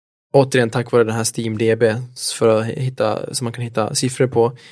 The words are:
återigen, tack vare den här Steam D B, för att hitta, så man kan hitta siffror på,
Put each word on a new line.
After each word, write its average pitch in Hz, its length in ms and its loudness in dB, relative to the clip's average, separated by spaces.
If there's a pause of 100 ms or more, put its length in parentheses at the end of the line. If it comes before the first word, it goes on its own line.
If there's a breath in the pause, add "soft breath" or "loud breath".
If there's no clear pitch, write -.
(340)
återigen, 131 360 4
tack 120 220 -4
vare 120 120 6
den 110 120 -2
här 113 240 -4
Steam 113 180 -4
D 113 180 2
B, 110 180 2 (440)
för 117 100 2 (120)
att 113 60 -2
hitta, 117 680 -4
så - 100 -6
man 117 100 -6
kan 120 100 -8
hitta 113 320 -4
siffror 127 320 0
på, 117 300 2 (140 loud breath)